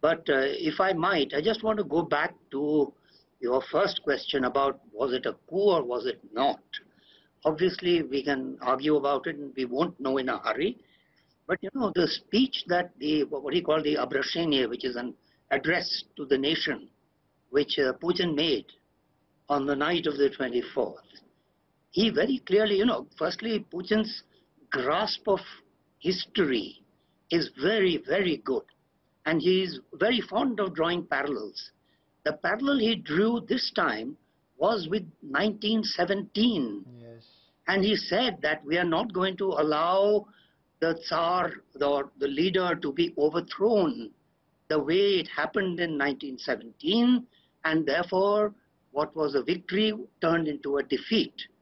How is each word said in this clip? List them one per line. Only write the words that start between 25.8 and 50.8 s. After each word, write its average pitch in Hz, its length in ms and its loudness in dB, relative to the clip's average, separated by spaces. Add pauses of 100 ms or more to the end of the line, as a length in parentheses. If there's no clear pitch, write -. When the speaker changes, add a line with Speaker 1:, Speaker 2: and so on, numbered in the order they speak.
Speaker 1:
history 147 840 -2 (480)
is 165 200 0 (100)
very, 185 360 2 (100)
very 175 300 0
good. - 260 -2 (640)
And 160 120 2
he 185 220 4
is 165 200 -6 (120)
very 226 260 2
fond 220 400 -2
of 190 140 -2
drawing 170 320 0
parallels. 135 680 -4 (540)
The 156 80 0
parallel 247 460 0
he 220 160 2
drew 208 520 0
this - 280 -2
time 131 420 -2 (400)
was 185 320 0
with 190 140 -2 (180)
nineteen 208 640 0
seventeen. 175 1000 0 (160)
Speaker 2:
Yes. 117 240 -20 (440)
Speaker 1:
And 190 160 2
he 208 120 4
said 208 460 0
that 151 240 -2
we 160 140 0
are 175 180 0
not 214 160 -2
going 185 240 0
to 196 80 -2
allow 180 800 2 (540)
the 165 240 2
Tsar, 170 480 0 (240)
the, 139 420 0
the 139 100 -2
leader, 175 540 2
to 143 100 -2
be 170 240 0
overthrown 160 960 0 (580)
the 156 120 2
way 180 400 2
it - 80 -6
happened 175 520 -2
in 165 160 -2
nineteen 139 440 -4
seventeen, 214 880 0 (360)
and 160 220 2
therefore 196 720 2 (360)
what 151 240 -2
was 147 200 0
a 131 80 2
victory 185 500 0 (260)
turned 165 280 2
into 143 300 -2
a 139 60 0